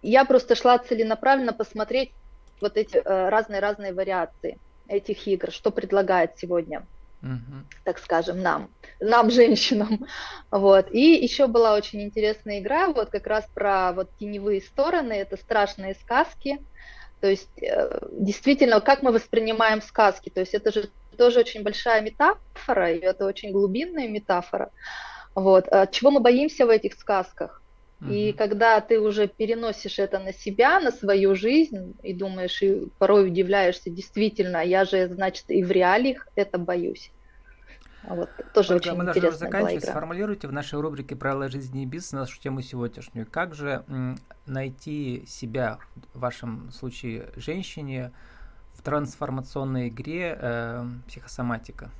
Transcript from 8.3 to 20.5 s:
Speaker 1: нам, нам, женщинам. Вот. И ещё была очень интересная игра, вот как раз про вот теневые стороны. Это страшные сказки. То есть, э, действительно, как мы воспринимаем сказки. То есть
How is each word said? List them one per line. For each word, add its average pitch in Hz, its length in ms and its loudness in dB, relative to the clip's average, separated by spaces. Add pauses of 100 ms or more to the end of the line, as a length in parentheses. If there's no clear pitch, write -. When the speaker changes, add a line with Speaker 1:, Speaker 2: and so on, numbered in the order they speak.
Speaker 1:
нам, 160 320 -2 (260)
нам, 226 300 6
женщинам. 226 760 4 (460)
Вот. 196 400 6
И 233 80 2 (240)
ещё 262 240 2
была 226 280 4
очень 208 260 -4
интересная 208 580 -4
игра, 285 280 0
вот 240 220 -2
как - 180 -6
раз 214 260 -2
про 190 380 0
вот 185 260 -6
теневые 208 440 -4
стороны. 294 520 -2
Это 196 240 -6
страшные 202 560 -2
сказки. 285 640 -2 (640)
То 196 80 2
есть, - 340 -4
э, - 380 -2 (120)
действительно, 226 680 4
как 277 220 4
мы 254 100 2
воспринимаем 220 720 0
сказки. - 480 0
То 190 100 -4
есть 185 140 -6